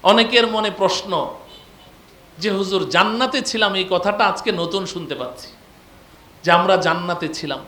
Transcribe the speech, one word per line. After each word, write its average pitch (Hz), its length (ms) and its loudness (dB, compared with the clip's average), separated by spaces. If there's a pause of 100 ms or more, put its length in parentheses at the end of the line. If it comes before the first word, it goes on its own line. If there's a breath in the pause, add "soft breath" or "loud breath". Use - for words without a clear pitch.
অনেকের 226 440 4
মনে 214 240 -2
প্রশ্ন 185 600 -2 (1040)
যে, 202 120 -2
"হুজুর, 190 380 -2
জান্নাতে 226 520 2
ছিলাম," 208 340 0
এই 190 140 -2
কথাটা 202 360 2
আজকে 196 260 -2
নতুন 175 340 -4
শুনতে 151 300 -8
পাচ্ছি - 320 -12 (960)
যে 170 80 4
আমরা 180 260 6
জান্নাতে 170 560 -2
ছিলাম। 143 340 -8